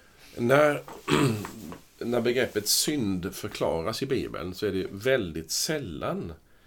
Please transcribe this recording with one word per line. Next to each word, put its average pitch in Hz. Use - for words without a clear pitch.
När, 139
<clears throat> -
när 120
begreppet 113
synd 98
förklaras 101
i -
Bibeln 90
så -
är 98
det 92
väldigt 98
sällan 123